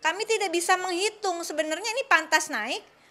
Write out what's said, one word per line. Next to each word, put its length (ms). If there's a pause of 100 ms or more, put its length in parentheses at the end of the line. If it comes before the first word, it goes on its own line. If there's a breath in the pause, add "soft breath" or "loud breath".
kami 240
tidak 240
bisa 240
menghitung 720
sebenarnya 400
ini 240
pantas 400
naik, 320 (280 soft breath)